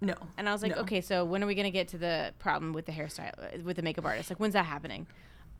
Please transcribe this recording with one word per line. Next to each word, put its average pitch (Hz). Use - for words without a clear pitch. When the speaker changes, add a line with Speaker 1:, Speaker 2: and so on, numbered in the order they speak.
Speaker 1:
No. 190
Speaker 2:
And 208
I 208
was 208
like, 185
Speaker 1:
No. -
Speaker 2:
"Okay, 190
so 180
when 185
are 202
we 202
gonna 196
get 180
to 180
the 160
problem 156
with 165
the 165
hairstyle, -
with 175
the 175
makeup 160
artist? 120
Like, 175
when's 208
that 190
happening?" 147